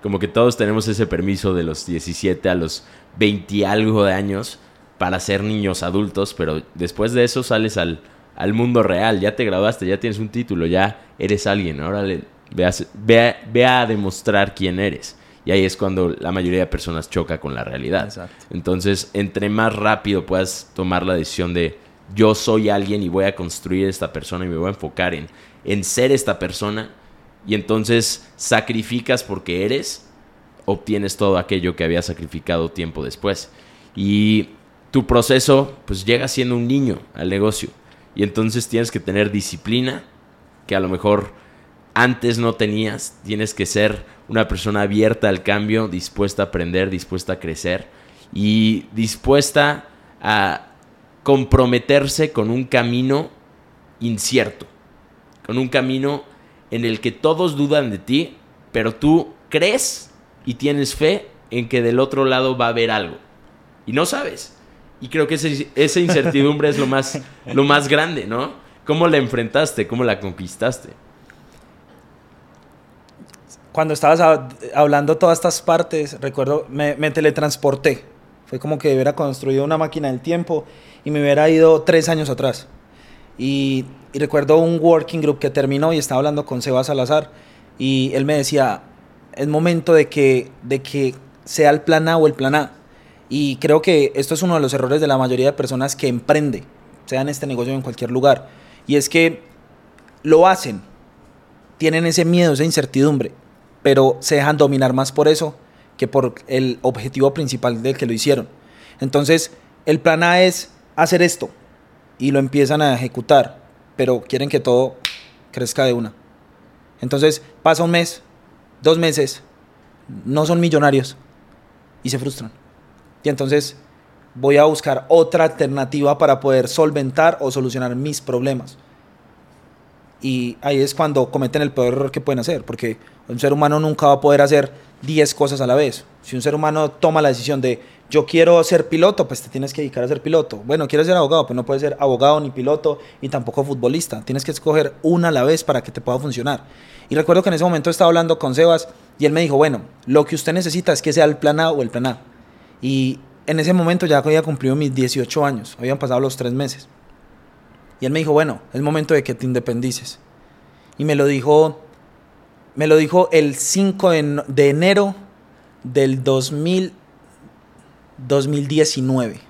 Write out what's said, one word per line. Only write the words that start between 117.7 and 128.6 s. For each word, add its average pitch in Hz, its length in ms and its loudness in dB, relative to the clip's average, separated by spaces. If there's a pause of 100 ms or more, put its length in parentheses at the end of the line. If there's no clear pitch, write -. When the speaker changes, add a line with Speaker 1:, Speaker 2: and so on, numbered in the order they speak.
Speaker 2:
un 170 80 0
mes, 170 300 -2 (600)
dos 160 160 4
meses, 147 440 -2 (840)
no 147 220 0
son 170 120 2
millonarios 147 580 2 (840)
y 127 80 -4
se 131 80 -2
frustran. 127 320 -10 (720)
Y 147 60 0
entonces, 139 480 -2 (580)
"Voy 135 220 2
a 147 80 8
buscar 147 440 0
otra 165 360 4
alternativa 143 720 0
para 139 240 4
poder 131 280 2
solventar 151 720 2
o 139 100 -2
solucionar 127 440 -4
mis 143 280 -6
problemas". 127 560 -4 (1400)